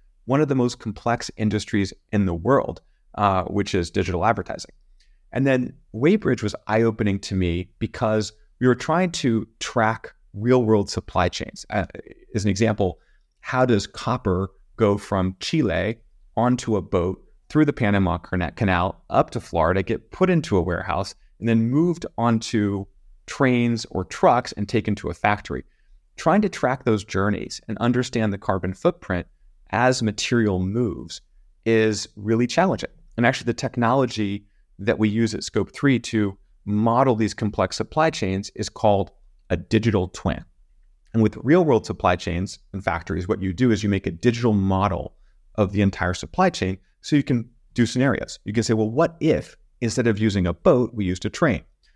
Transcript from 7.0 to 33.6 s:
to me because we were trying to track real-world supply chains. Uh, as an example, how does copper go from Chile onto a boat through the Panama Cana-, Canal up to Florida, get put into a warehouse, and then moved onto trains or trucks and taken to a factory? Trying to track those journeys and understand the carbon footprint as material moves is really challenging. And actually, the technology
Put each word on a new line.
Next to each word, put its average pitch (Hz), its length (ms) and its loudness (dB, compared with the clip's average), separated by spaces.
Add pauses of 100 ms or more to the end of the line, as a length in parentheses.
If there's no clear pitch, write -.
to - 140 -6
me 90 340 -2 (100)
because 110 520 -2 (280)
we 123 80 4
were 123 80 6
trying 170 380 -2
to 113 340 -2 (120)
track - 540 -2 (200)
real-world 110 560 2
supply 90 400 -2
chains. - 400 -12
Uh, 101 160 -2 (500)
as 101 100 -2
an 104 60 2
example, 101 480 0 (420)
how 127 240 0
does 110 220 2
copper 95 640 -4 (240)
go 104 220 2
from 95 420 -2
Chile 107 580 -2 (380)
onto 120 400 0
a 95 60 0
boat 90 420 -2 (260)
through 151 160 4
the 147 80 0
Panama 98 440 2
Cana-, 87 340 -4
Canal 95 580 0
up 135 220 2
to 120 80 -6
Florida, 85 420 0
get - 300 -4
put 185 180 0
into 160 280 2
a 90 40 2
warehouse, 90 540 -4 (240)
and 113 80 -4
then 113 220 2
moved 160 360 0 (120)
onto 110 680 0 (400)
trains 120 640 0
or - 140 -2
trucks - 480 2
and 104 160 -6
taken 107 280 0
to 80 140 -8
a 78 40 -6
factory? 104 500 -2 (540)
Trying 185 240 2
to 208 80 0
track 131 340 -2
those 110 220 0
journeys - 600 -4
and 110 100 -8
understand 120 560 0
the 98 40 -6
carbon 95 360 -2
footprint - 540 -2 (420)
as 127 340 2
material 104 560 0
moves 92 600 -4 (440)
is 110 500 2
really 113 320 0
challenging. 165 420 0 (260)
And 120 100 2
actually, 127 200 0
the 117 80 0
technology 117 920 -2 (340)